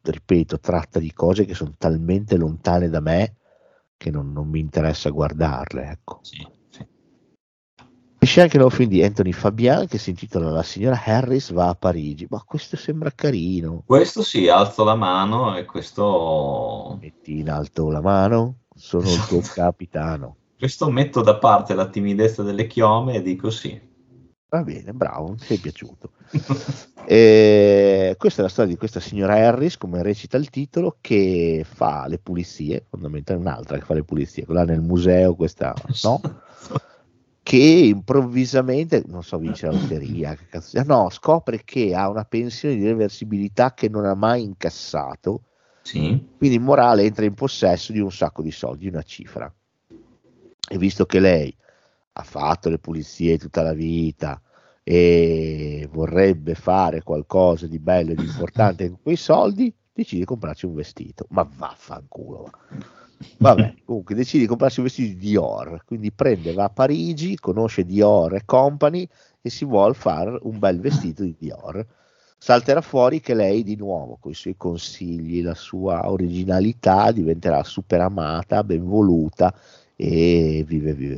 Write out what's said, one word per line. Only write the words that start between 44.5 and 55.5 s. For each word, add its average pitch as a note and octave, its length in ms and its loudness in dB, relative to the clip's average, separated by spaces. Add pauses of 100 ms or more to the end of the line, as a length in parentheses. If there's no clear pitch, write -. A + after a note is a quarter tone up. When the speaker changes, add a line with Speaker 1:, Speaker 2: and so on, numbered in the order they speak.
Speaker 2:
Sì. F2 460 -4 (100)
Speaker 1:
quindi C3 200 2
in A#2 60 2
morale A#2+ 420 4
entra G#2+ 200 0
in G2+ 80 0
possesso G2+ 600 -2
di A2 80 -2
un G2 120 -4
sacco D#2+ 300 -6
di D#2 80 -6
soldi, D2 360 -10
una E2+ 160 -8
cifra. - 480 -16 (1200)
E G2 60 -8
visto F#2+ 300 0
che F#2 140 2
lei E2+ 360 4 (560)
ha - 100 -16
fatto D2+ 460 -4
le E2 100 -2
pulizie E2 600 -4
tutta D2+ 240 -6
la D#2+ 100 -2
vita D#2+ 720 -6 (400)
e D#2+ 1120 2